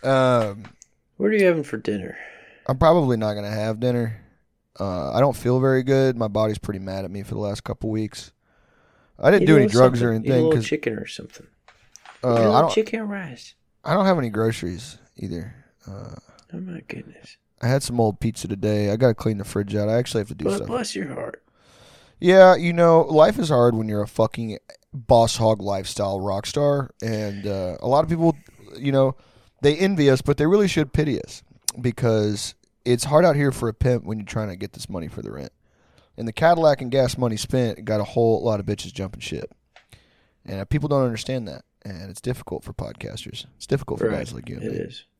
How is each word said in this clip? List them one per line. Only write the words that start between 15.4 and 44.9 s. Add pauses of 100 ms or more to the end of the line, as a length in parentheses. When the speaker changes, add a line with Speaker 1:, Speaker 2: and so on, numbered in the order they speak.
Speaker 1:
Uh, (400)
Speaker 2:
Oh
my
goodness. (240)
Speaker 1:
I
had
some
old
pizza
today.
I
gotta
clean
the
fridge
out.
I
actually
have
to
do
Speaker 2:
But
Speaker 1:
stuff.
Speaker 2:
bless
your
heart. (800)
Speaker 1:
Yeah,
you
know,
life
is
hard
when
you're
a
fucking (340)
boss
hog
lifestyle
rock
star, (120)
and,
uh,
a
lot
of
people, (400)
you
know, (460)
they
envy
us,
but
they
really
should
pity
us (380)
because (300)
it's
hard
out
here
for
a
pimp
when
you're
trying
to
get
this
money
for
the
rent. (680)
And
the
Cadillac
and
gas
money
spent
got
a
whole
lot
of
bitches
jumping
ship, (880)
and,
uh,
people
don't
understand
that, (220)
and
it's
difficult
for
podcasters. (100)
It's
difficult
for
Speaker 2:
Right.
Speaker 1:
guys
like
you
and
Speaker 2:
It
Speaker 1:
me.
Speaker 2:
is. (160)